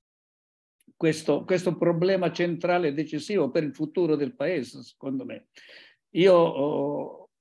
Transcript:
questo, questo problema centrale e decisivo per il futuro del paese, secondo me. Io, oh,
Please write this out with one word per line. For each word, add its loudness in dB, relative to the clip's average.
questo, 0
questo 0
problema 2
centrale 0
e 0
decisivo -2
per 0
il -6
futuro 0
del -4
paese, -4
secondo -10
me. -16
Io, 6
oh, 0